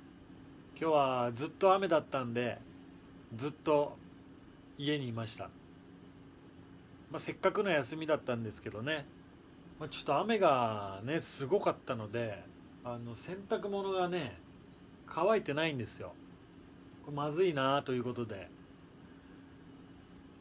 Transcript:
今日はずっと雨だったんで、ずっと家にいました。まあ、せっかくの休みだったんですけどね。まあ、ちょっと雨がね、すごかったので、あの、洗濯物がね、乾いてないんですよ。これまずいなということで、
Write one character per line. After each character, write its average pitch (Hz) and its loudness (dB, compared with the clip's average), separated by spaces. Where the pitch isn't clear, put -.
今 160 0
日 156 6
は 127 4
ず 120 -4
っ 160 -4
と 190 6
雨 196 4
だ 165 6
っ 139 0
た 135 -2
ん 120 -4
で、 120 0
ず 117 -4
っ 151 -6
と 147 2
家 147 0
に 131 -4
い 117 -4
ま 113 -4
し - -8
た。 95 -8
ま 143 -6
あ、 151 -4
せ - -6
っ - -8
か 190 4
く 208 2
の 202 0
休 151 2
み 156 -6
だ 156 4
っ 135 2
た 123 -2
ん 117 -4
で 107 -6
す - -12
け 110 -8
ど 104 -8
ね。 143 -4
ま 156 -10
あ、 147 -10
ち - -10
ょ - -10
っ - -12
と 147 2
雨 214 2
が 110 4
ね、 151 -2
す - -2
ご 185 2
か 170 2
っ - -2
た 131 -4
の 107 -8
で、 107 -4
あ 120 -8
の、 117 -10
洗 175 -10
濯 208 -2
物 196 -2
が 180 2
ね、 151 -4
乾 202 2
い 190 -2
て 147 -4
な 156 2
い 160 0
ん 135 -4
で 113 -4
す - -10
よ。 90 -12
こ 147 -10
れ 147 -6
ま 147 -2
ず 170 4
い 175 4
な 139 4
と 131 -2
い 127 0
う 120 0
こ 123 -4
と 120 -4
で、 98 -8